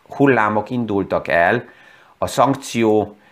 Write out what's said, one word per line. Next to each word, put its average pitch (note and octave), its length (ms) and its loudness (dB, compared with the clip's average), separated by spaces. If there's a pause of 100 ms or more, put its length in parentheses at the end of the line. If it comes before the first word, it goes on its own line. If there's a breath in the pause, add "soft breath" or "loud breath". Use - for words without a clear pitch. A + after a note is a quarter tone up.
hullámok A2 640 2
indultak G2+ 580 -4
el, F2+ 360 2 (540 loud breath)
a F#2+ 80 -4
szankció A2+ 880 0 (160 soft breath)